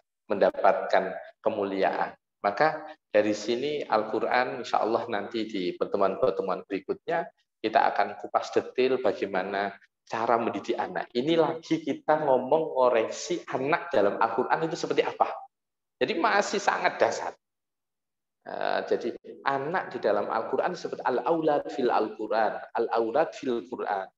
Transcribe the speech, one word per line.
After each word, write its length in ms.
mendapatkan 880
kemuliaan. 720
Maka 480
dari 240
sini 480
Al-Quran 800
insya 240
Allah 240
nanti 400
di 240
pertemuan-pertemuan 880
berikutnya 640
kita 320
akan 320
kupas 320
detail 480
bagaimana 720
cara 320
mendidik 340
anak. 380
Ini 240
lagi 480
kita 400
ngomong 480
koreksi 800
anak 400
dalam 240
Al-Quran 480
itu 100
seperti 300
apa. 240
Jadi 160
masih 400
sangat 400
dasar. 360
Eh, 400
jadi 200
anak 480
di 80
dalam 320
Al-Quran 400
disebut 320
al-aulad 640
fil 240
Al-Quran. 640
Al-aulad 640
fil 320
Quran. 500